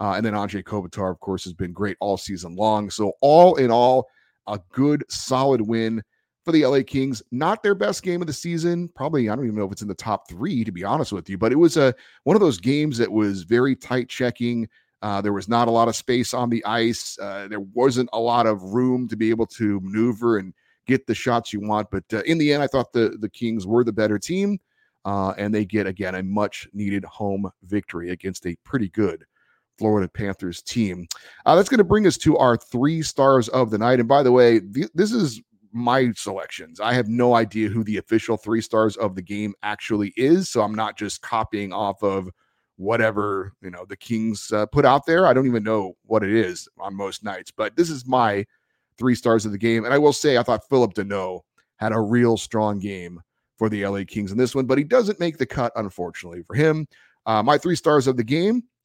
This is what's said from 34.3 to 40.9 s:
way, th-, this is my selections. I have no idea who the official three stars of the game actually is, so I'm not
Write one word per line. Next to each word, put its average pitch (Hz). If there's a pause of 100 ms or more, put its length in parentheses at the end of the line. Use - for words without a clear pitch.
way, 120
th-, 101
this 208
is 156 (320)
my 120
selections. 87
I 113
have 123
no 120
idea 110
who 110
the 104
official 110
three 113
stars 110
of 101
the 95
game 101
actually 104
is, 165
so 117
I'm 107
not 107